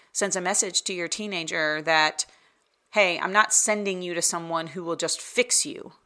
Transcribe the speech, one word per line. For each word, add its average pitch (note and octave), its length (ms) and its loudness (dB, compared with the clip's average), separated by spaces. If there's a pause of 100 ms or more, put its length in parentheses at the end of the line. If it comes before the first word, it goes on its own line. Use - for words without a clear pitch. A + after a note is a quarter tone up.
(140)
sends G3 220 -2
a F#3 60 -2
message F#3 420 0
to G3 100 -4
your F3 140 -4
teenager E3 760 -2
that, D#3 440 2 (640)
"Hey, F#3 280 4
I'm F#3 140 -4
not G#3+ 220 4
sending G3+ 480 2
you F3 120 -4
to E3 80 -2
someone E3 460 -2
who E3+ 160 -10
will E3 140 -2
just - 240 -2
fix - 440 0
you. - 280 -12 (120)